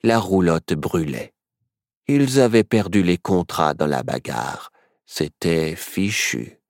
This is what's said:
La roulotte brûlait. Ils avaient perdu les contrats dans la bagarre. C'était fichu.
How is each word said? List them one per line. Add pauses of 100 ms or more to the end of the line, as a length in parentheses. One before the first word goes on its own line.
La
roulotte
brûlait. (720)
Ils
avaient
perdu
les
contrats
dans
la
bagarre. (340)
C'était
fichu. (100)